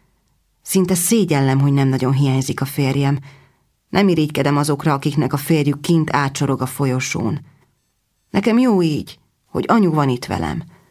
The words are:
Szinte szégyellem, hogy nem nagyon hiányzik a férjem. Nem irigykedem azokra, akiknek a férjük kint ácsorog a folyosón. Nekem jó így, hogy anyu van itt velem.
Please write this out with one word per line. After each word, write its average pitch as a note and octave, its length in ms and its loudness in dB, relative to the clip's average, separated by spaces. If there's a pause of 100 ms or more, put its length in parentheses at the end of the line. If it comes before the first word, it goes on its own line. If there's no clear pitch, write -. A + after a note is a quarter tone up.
(640)
Szinte F#3 320 0
szégyellem, D3+ 640 2
hogy C#3 140 2
nem C#3 140 2
nagyon C3 260 0
hiányzik C3 480 0
a C3+ 40 -2
férjem. C#3 540 -2 (720)
Nem G3+ 180 2
irigykedem D3+ 500 0
azokra, D3 360 0
akiknek C#3 400 -2
a D3 40 -4
férjük D3 440 0
kint D#3+ 320 0
ácsorog C3+ 480 -2
a C3 40 -2
folyosón. B2+ 800 -4 (840)
Nekem G#3+ 280 0
jó A#3 240 4
így, D3+ 380 -4 (260)
hogy - 220 -6
anyu G3+ 240 4
van D3 180 2
itt B2 160 -2
velem. D#2+ 380 -4 (260)